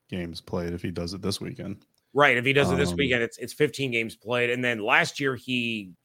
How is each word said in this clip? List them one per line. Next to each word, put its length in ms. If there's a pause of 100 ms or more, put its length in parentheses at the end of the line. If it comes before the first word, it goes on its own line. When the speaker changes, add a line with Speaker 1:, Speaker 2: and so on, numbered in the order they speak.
(100)
Speaker 1:
games 300
played 320
if 100
he 80
does 240
it 80
this 180
weekend. 440 (300)
Speaker 2:
Right. 240
If 80
he 80
does 180
it 40
this 140
Speaker 1:
Um, 60
Speaker 2:
weekend, 260
it's, 160
it's 140
fifteen 380
games 260
played. 340
And 140
then 160
last 400
year 160
he, 560 (120)